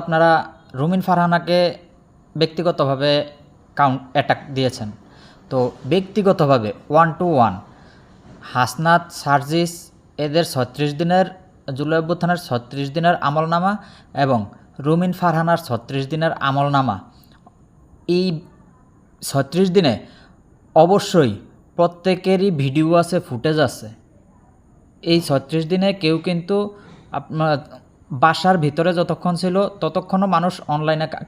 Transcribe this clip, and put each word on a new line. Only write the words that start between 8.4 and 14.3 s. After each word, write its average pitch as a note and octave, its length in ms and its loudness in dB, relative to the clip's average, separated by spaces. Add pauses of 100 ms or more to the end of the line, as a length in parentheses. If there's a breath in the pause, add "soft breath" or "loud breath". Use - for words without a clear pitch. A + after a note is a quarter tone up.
হাসনাত, D#3+ 500 0 (180)
সার্জিস D3 500 0 (540)
এদের D#3 280 0
ছত্রিশ D3 460 -2
দিনের, F3+ 260 2 (520)
জুলাই D3+ 240 0
অভ্যুত্থানের E3+ 460 -2
ছত্রিশ C#3 480 -4
দিনের E3 200 2 (120)
আমলনামা E3 460 0 (500 loud breath)
এবং C3 160 2 (460 loud breath)